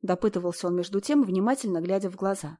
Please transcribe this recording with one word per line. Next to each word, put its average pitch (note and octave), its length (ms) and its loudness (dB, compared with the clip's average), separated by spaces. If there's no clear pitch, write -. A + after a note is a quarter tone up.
допытывался F3+ 640 0
он F3 80 0
между F#3+ 260 -2
тем, D4 220 4
внимательно G3 580 0
глядя F#3 300 0
в F#3 60 -12
глаза. F#3+ 440 -4